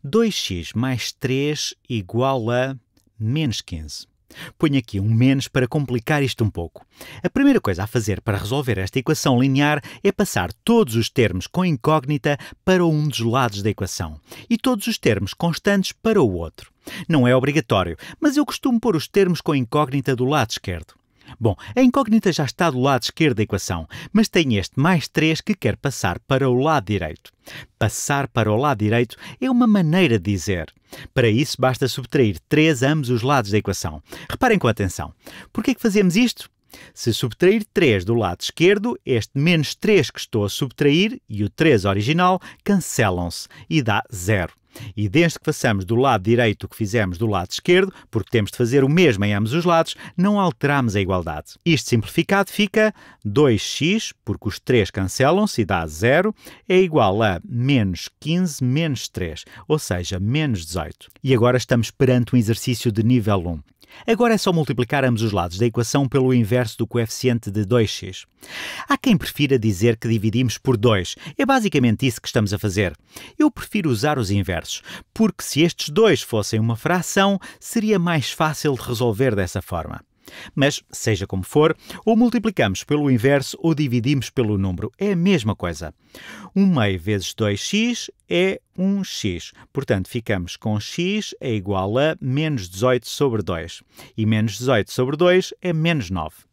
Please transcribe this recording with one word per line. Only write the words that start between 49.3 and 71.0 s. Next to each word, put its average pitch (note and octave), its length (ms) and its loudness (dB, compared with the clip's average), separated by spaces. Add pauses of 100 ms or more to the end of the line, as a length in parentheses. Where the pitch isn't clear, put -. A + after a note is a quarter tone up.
ambos G#2+ 200 0
os E3+ 100 -2
lados, E3 320 2 (220)
não G3+ 200 2
alteramos C#3+ 600 0
a - 20 2
igualdade. E2+ 540 -4 (120)
Isto D#3+ 260 0
simplificado E3 600 0
fica G#3+ 420 2 (300)
dois A2 380 4
x, - 520 -2 (120)
porque G#2+ 240 -6
os - 100 -10
três A#2 320 2
cancelam-se C#3 680 0
e G2+ 40 2
dá E2+ 220 -2
zero, B2+ 480 2 (320)
é F#3 100 4
igual B2 460 4
a F#2 180 0
menos A#2+ 680 0 (100)
quinze E3+ 420 -2
menos C3 460 -2
três, E2 380 -8 (200)
ou D3+ 140 0
seja, F2+ 400 -4
menos A2+ 460 -2
dezoito. D#2+ 420 -8 (160)
E C3 100 2
agora A#2+ 220 4
estamos A#2+ 340 0
perante B2 460 2
um - 20 6
exercício A#2 540 0
de G#2+ 100 -2
nível G#2+ 460 2
um. E2 140 -8 (440)
Agora A3+ 280 2
é G#3+ 40 2
só F#3+ 140 0
multiplicar C#3 540 0
ambos A#2 160 0
os A2+ 100 0
lados F2+ 260 -2
da A2+ 80 2
equação A#2+ 420 0
pelo C3 260 2
inverso A#2+ 440 0
do A2 100 -4
coeficiente A#2 640 -2
de G#2 140 -2
dois G#2+ 260 2
x. - 360 -12 (640)
Há C#4 80 0
quem A#3 180 2
prefira C3+ 420 0
dizer A2 380 2
que A#2 140 -6
dividimos A2+ 480 0
por B2+ 180 0
dois. G#2 400 0 (220)